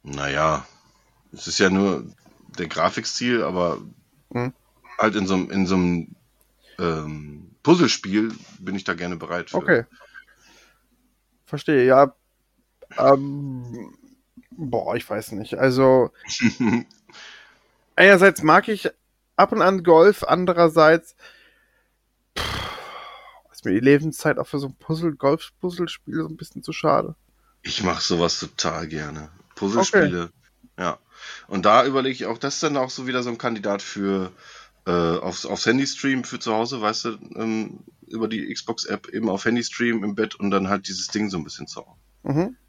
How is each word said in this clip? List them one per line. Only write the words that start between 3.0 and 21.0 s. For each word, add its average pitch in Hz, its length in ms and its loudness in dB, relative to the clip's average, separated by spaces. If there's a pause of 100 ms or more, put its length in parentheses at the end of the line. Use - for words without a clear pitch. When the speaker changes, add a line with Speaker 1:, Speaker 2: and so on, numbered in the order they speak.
Speaker 1:
aber 87 360 -2 (540)
Speaker 2:
Hm. 123 200 -6 (440)
Speaker 1:
halt 107 180 0
in 101 100 0
so 95 100 0
einem, 92 160 -2
in 95 160 0
so 95 80 0
einem, 87 400 0 (640)
ähm, 76 720 -8 (120)
Puzzlespiel 113 720 2 (260)
bin 95 160 -8
ich 95 80 -8
da 98 100 -4
gerne 87 220 -6
bereit 82 360 -8
für. - 60 -4
Speaker 2:
Okay. 170 280 2 (1600)
Verstehe, 143 400 2
ja. 131 280 6 (840)
Ähm, 135 960 0 (580)
boah, 120 440 -4
ich 120 140 -6
weiß - 240 -6
nicht. 107 240 -8
Also, 131 540 4 (280)
Speaker 1:
<laughs> 120 460 0 (1080)
Speaker 2:
einerseits 190 480 8
mag 160 240 6
ich 214 220 -4 (460)
ab 190 160 4
und 220 100 0
an 185 220 4
Golf, 175 400 8
andererseits, 165 920 4 (1200)